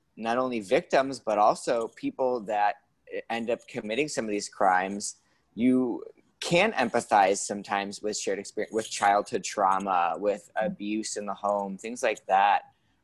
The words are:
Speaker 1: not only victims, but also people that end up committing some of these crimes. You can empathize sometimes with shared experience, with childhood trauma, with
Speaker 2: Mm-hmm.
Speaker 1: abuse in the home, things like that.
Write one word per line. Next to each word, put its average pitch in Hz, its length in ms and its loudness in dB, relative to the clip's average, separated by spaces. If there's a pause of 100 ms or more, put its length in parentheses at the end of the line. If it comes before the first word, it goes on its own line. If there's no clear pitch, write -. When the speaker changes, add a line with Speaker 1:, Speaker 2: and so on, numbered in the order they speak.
(160)
Speaker 1:
not 113 220 -4
only 127 240 -2
victims, 135 580 0
but 107 180 -2
also 117 520 2
people 127 500 -2
that 104 360 0 (540)
end 117 220 -4
up 113 160 -2
committing 117 400 -4
some 117 180 -4
of 110 60 -4
these 101 180 -4
crimes. 98 680 0 (360)
You 127 500 2 (360)
can 185 340 2
empathize 104 640 4
sometimes 101 640 -6
with 104 160 -4
shared 98 220 -4
experience, - 340 -8
with 110 160 -2
childhood 101 540 2
trauma, 95 760 2
with 101 380 -2
Speaker 2:
Mm-hmm. - 100 0
Speaker 1:
abuse 104 520 -6
in 104 100 -6
the 95 80 -6
home, 101 420 -2
things 117 240 -10
like 110 260 -2
that. 95 340 4 (420)